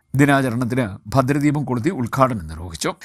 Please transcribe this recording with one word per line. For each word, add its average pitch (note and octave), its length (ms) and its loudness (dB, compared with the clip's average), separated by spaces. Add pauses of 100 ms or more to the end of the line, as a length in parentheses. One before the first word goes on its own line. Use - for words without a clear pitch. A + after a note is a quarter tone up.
(140)
ദിനാചരണത്തിന് C3 720 2 (200)
ഭദ്രദീപം C#3+ 580 2
കൊളുത്തി B2 240 -2
ഉദ്ഘാടനം B2+ 580 0
നിർവഹിച്ചു. E2 480 -8 (100)